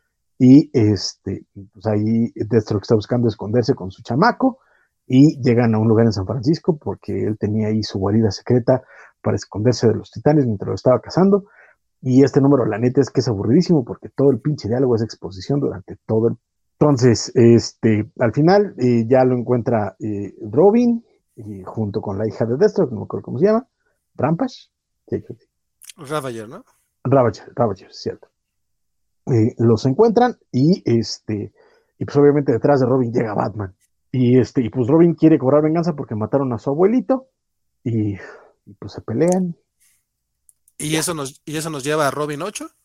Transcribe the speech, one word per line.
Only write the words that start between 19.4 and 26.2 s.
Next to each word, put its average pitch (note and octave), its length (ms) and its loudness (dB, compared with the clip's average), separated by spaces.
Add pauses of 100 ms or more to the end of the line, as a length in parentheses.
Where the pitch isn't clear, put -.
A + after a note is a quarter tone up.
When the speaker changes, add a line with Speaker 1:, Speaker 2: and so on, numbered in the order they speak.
Speaker 1:
eh, G2+ 360 -8 (160)
Robin, A#3 520 2 (320)
y G#2 300 -16
junto G#2 360 -6
con G2 180 -8
la A2 80 -2
hija A2+ 180 -4
de A2+ 100 -4
Deathstroke, F#3+ 360 0
no G#2+ 80 -8
me - 60 -8
acuerdo - 180 -10
cómo A#2+ 160 -10
se F3+ 80 2
llama, A3 200 -2 (460)
Rampage. E3+ 560 -6 (400)
Sí, - 180 -6
sí, - 120 -18
sí. - 60 -20 (500)
Speaker 2:
Ravager, C3 520 -10